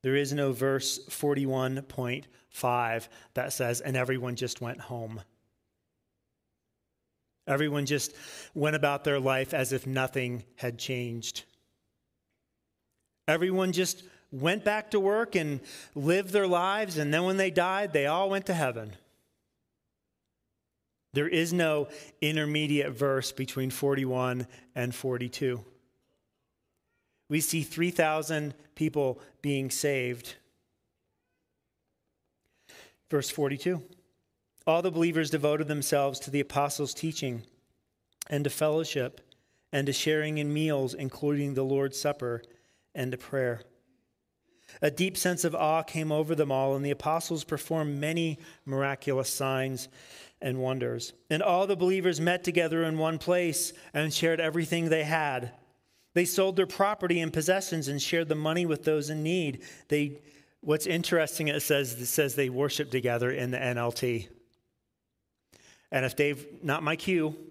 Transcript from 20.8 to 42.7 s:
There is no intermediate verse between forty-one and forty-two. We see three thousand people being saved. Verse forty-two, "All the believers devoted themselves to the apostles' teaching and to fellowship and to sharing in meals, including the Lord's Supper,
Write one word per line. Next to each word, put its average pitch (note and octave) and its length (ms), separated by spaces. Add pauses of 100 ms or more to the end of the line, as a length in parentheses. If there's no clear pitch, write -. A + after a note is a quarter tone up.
There D3 140
is E3 260
no D#3 360 (320)
intermediate D3+ 720
verse C3+ 380
between C3 400
forty-one B2+ 760 (260)
and B2 220
forty-two. B2 680 (1700)
We D3+ 120
see D#3+ 200
three E3+ 300
thousand D#3 640 (220)
people C#3+ 440 (220)
being C#3 280
saved. B2 680 (2750)
Verse C#3+ 180
forty-two, C#3+ 540 (840)
"All E3 160
the F3+ 100
believers D#3+ 380
devoted D3+ 380
themselves C#3+ 540
to C3+ 100
the C#3+ 80
apostles' C#3+ 560
teaching C3 480 (840)
and D3 160
to C#3+ 60
fellowship D#3 720 (500)
and C#3+ 140
to C#3 80
sharing D3+ 460
in D3 120
meals, D3 440
including C#3+ 580
the C3+ 100
Lord's C#3 360
Supper, B2 420 (540)